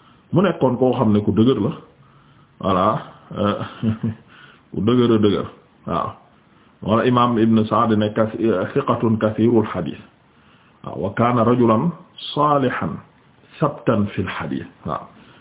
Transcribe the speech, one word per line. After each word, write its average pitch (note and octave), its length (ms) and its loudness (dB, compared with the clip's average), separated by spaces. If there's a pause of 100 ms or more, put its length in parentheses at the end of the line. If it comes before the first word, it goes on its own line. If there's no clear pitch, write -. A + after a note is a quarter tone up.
(340)
Mu D#3+ 80 4
nekkoon C3+ 360 0
koo B2+ 160 2
xam A2 200 2
ne G#2 80 2
ku G#2 100 0
dëgër A2 300 2
la. A#2+ 100 -2 (880)
Voilà. F#2 260 0 (520)
Euh, G2+ 240 -2 (220)
<laughs> - 920 -8
ku - 80 -4
dëgër A#2+ 320 2
a A2 40 6
dëgër. G2 300 2 (400)
Waaw. F2 220 -4 (720)
Wala A2+ 240 0
Imaam B2 320 2
Ibn A2 280 4
Sa'd A2+ 320 0
ne G#2 160 0
kas-, A2 240 -2 (360)
thiqatun A#2 460 0
kathirul A2 460 2
hadith. - 360 -8 (840)
Waaw. - 140 -12
Wa F2 160 -4
kaana A#2+ 300 2
rajulan A#2+ 480 2 (420)
salihan C3 640 -2 (600)
sabtan A2 560 0
fil F2 120 -4
hadith. - 400 -8 (180)
Waaw. - 180 -6 (380)